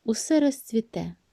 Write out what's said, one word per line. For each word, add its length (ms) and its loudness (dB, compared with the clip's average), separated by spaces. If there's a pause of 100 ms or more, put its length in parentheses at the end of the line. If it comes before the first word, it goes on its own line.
Усе 360 2
розцвіте, 720 -2 (200)